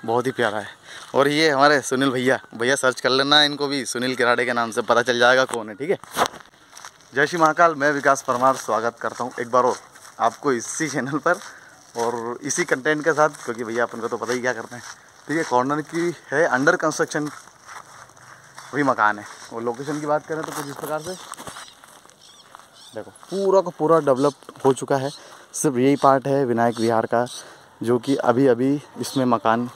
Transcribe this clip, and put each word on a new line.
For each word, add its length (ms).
बहुत 220
ही 40
प्यारा 280
है। 80
और 120
ये 220
हमारे 320
सुनील 280
भैया, 300
भैया 200
search 260
कर 80
लेना 340
इनको 240
भी, 180
सुनील 300
किराड़े 300
के 80
नाम 180
से 100
पता 200
चल 180
जाएगा 260
कौन 240
है, 60
ठीक 140
है। 80
जय 120
श्री 120
महाकाल, 360
मैं 160
विकास 300
परमार 340
स्वागत 460
करता 220
हूँ 160
एक 120
बार 120
और 120
आपको 340
इसी 360
channel 280
पर 220
और 460
इसी 220
content 380
के 100
साथ, 160
क्योंकि 180
भैया 220
अपन 160
को 60
तो 100
पता 160
ही 80
क्या 120
करते 220
हैं, 80
ठीक 100
है। 60
corner 380
की 320
है, 180
under 260
construction 540
भी 80
मकान 360
है। 60
और 100
location 360
की 60
बात 200
करें 180
तो 80
कुछ 160
इस 80
प्रकार 260
से 140
देखो, 180
पूरा 500
का 80
पूरा 300
develop 340
हो 80
चुका 240
है। 120
सिर्फ 240
यही 180
part 320
है 180
विनायक 340
विहार 260
का 200
जो 160
कि 160
अभी-अभी 540
इसमें 260
मकान 500